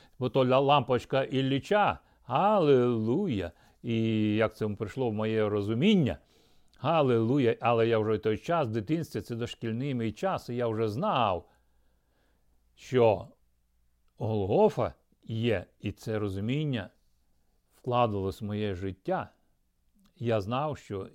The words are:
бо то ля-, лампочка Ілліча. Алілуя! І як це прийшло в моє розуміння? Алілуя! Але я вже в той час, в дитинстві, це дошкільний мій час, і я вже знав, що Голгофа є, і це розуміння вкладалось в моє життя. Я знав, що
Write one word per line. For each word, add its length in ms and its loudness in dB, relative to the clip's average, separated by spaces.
бо 100 -2
то 160 4
ля-, 160 4
лампочка 640 2
Ілліча. 760 0
Алілуя! 1300 2
І 140 -4
як 220 0
це 120 -4
прийшло 420 -4
в 20 -6
моє 360 0
розуміння? 680 2
Алілуя! 800 2
Але 280 2
я 100 2
вже 140 0
в 60 0
той 200 -2
час, 300 -2
в 20 -6
дитинстві, 500 -4
це 140 -10
дошкільний 600 -6
мій 180 -4
час, 360 -6
і 60 -8
я 140 -2
вже 200 -2
знав, 600 0
що 540 2
Голгофа 760 0
є, 400 -2
і 120 -6
це 260 -6
розуміння 720 -4
вкладалось 640 -2
в 20 -8
моє 300 -4
життя. 560 -6
Я 220 0
знав, 380 -6
що 360 -10